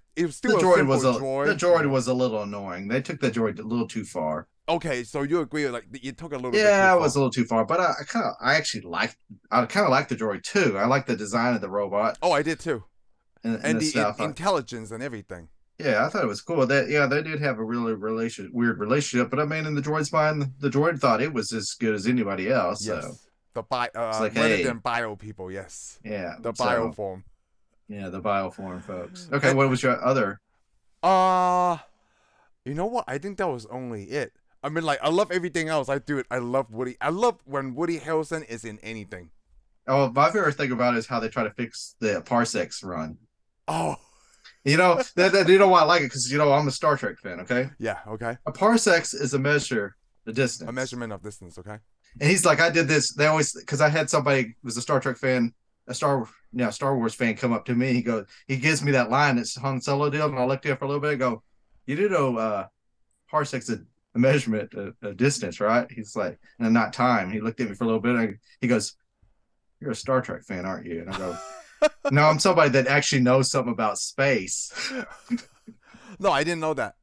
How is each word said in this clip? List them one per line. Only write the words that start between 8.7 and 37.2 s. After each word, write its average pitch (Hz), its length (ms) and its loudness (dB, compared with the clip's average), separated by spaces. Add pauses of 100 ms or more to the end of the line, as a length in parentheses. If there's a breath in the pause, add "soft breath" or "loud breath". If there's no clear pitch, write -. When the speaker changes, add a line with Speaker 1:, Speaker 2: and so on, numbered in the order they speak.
Speaker 2:
liked, 90 340 -4 (340)
I 117 160 4
kinda 196 240 2
liked 143 180 2
the 117 80 -4
droid 104 260 -4
too. 131 360 0
I 107 80 2
liked 135 220 2
the 113 80 -2
design 117 380 -2
of 107 60 -2
the 95 100 -8
robot. 101 520 -2
Speaker 1:
Oh, 170 100 2
I 147 100 2
did 151 180 -2
too. 127 240 -4 (600)
Speaker 2:
And, 113 120 -2
and - 80 -8
Speaker 1:
And - 120 0
Speaker 2:
the 110 40 -2
Speaker 1:
the 107 60 0
in-, 104 40 -2
Speaker 2:
stuff. 107 300 -2
I - 40 -2
Speaker 1:
intelligence 143 680 -4
and 113 120 -10
everything. 98 460 -12 (300)
Speaker 2:
Yeah, 113 280 0
I - 40 -6
thought 196 120 -2
it 120 60 -2
was 101 140 -8
cool. 151 220 0
That, 135 240 2
yeah, 147 180 2
they 143 160 0
did 151 180 -6
have 131 180 -2
a 113 60 -6
really 113 300 -2
relation-, 110 580 -4
weird 117 260 2
relationship, 123 520 0
but 139 100 0
I 156 40 0
mean, 156 220 -4
in 151 80 -4
the 139 80 0
droid's 151 300 -2
mind, 151 480 2
the 143 80 0
droid 151 320 2
thought 113 200 4
it 156 120 -2
was 113 200 -4
as 107 200 -6
good 110 220 0
as 101 120 -6
anybody 101 440 0
else, 104 340 0
so. 107 100 -4
Speaker 1:
Yes. - 320 -10 (280)
The 113 100 -6
bi-, 123 320 -4
uh, 113 140 -2
Speaker 2:
It's 110 100 -2
like, 110 160 -2
Speaker 1:
rather 113 220 2
Speaker 2:
"Hey." - 40 -2
Speaker 1:
than 117 160 -2
bio 117 380 -4
people, 95 340 -14
yes. - 540 -14
Speaker 2:
Yeah, 98 360 -8
Speaker 1:
The 117 140 -6
Speaker 2:
so, 123 100 -4
Speaker 1:
bio 117 280 0
form. 95 320 -10 (640)
Speaker 2:
yeah, 98 220 -12
the 92 100 -10
bio 98 300 -2
form, 92 300 -12
folks. 90 520 -12
Okay, 139 160 2
Speaker 1:
And 135 100 4
Speaker 2:
what 139 120 6
was 127 120 0
your 123 220 2
other? 113 360 0 (600)
Speaker 1:
Uh, 180 760 4 (880 soft breath)
you 139 100 -6
know 175 120 0
what? 233 220 -4
I 139 100 -4
think 190 200 -8
that 190 100 0
was 120 180 -6
only 120 380 -8
it. 135 300 -6 (280)
I 139 60 -6
mean, 160 160 -2
like, 143 180 0
I 143 60 0
love 180 240 2
everything 170 360 -2
else. 147 200 0
I 139 100 0
do 143 200 -4
it. - 120 -4
I 127 80 -2
love 120 340 -2
Woody. 123 280 -6
I 135 80 -2
love 220 360 0